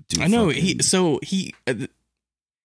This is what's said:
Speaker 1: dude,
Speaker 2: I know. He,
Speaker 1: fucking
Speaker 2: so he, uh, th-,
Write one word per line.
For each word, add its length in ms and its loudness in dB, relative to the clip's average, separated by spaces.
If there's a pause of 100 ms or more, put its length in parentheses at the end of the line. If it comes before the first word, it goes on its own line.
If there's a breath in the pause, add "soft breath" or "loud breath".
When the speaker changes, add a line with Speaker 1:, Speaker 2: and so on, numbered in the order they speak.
Speaker 1:
dude, 140 -2
Speaker 2:
I 60 0
know. 220 2
He, 240 0
Speaker 1:
fucking 80 -6
Speaker 2:
so 420 2
he, 300 -6 (140)
uh, 60 2
th-, 180 -8 (720)